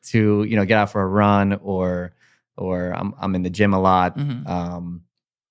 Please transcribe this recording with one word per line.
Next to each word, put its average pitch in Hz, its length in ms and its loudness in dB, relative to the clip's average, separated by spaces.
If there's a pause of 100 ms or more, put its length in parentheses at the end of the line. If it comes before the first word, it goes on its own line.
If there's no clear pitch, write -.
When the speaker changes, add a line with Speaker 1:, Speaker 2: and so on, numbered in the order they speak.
(100)
Speaker 1:
to, 107 340 4
you 110 120 -2
know, 101 80 2
get 107 140 4
out 104 140 0
for 101 100 -2
a 95 40 0
run 101 480 4
or, 90 600 -4 (420)
or 90 360 -4
I'm, 92 260 -6
I'm 95 160 -4
in 90 80 -2
the 90 80 -4
gym 101 240 2
a 95 60 2
lot. 92 360 2
Speaker 2:
Mm-hmm. 139 300 -6
Speaker 1:
Um, 87 560 -8 (480)